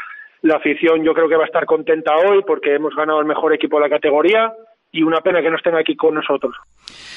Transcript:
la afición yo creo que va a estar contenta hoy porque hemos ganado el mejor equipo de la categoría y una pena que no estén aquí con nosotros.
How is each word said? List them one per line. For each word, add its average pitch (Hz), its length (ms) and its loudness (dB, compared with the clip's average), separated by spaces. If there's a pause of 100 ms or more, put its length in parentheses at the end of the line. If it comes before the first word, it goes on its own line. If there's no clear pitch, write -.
(440)
la 156 120 4
afición 160 480 0
yo 160 100 2
creo 160 140 2
que 156 80 2
va 160 80 2
a 147 40 -2
estar 165 180 -2
contenta 160 500 0
hoy 196 300 4
porque 147 300 0
hemos 147 200 -4
ganado 156 240 0
el 151 60 -2
mejor 156 280 0
equipo 151 240 -2
de 147 60 2
la 147 60 0
categoría 165 640 2 (380)
y 160 120 -2
una 160 180 0
pena 175 200 0
que 160 80 0
no 160 80 -2
estén 170 180 -2
aquí 160 200 0
con 156 180 2
nosotros. 139 420 -4 (600)